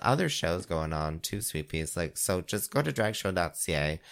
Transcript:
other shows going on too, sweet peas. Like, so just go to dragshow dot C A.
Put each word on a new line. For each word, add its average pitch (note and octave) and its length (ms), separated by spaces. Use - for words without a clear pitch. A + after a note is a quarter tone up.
other D#3 260
shows F2 380
going D#2+ 260
on D#2 280
too, - 200
sweet D#2 280
peas. D#2+ 280
Like, E2+ 200
so F#2 240
just - 320
go C#3+ 100
to D3+ 80
dragshow G#2+ 420
dot F2 240
C - 180
A. D2+ 260